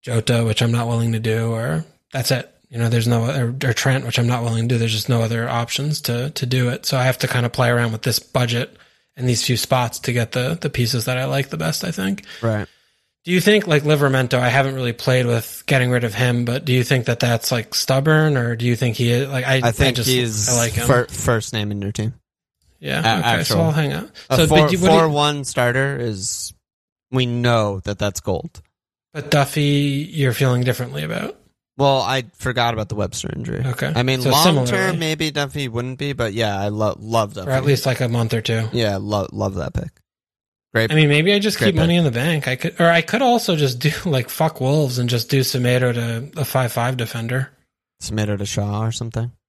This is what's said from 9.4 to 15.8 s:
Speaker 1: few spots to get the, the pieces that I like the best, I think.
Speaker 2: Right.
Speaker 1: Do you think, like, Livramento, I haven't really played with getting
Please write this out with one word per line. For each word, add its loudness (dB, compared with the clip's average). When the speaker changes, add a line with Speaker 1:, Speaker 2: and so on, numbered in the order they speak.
Speaker 1:
few 2
spots 0
to -4
get -2
the, -2
the -4
pieces -2
that -2
I -2
like -2
the -8
best, -4
I -4
think. -4
Speaker 2:
Right. -2
Speaker 1:
Do -4
you 4
think, 4
like, 2
Livramento, 2
I 2
haven't 2
really -2
played 2
with -2
getting 2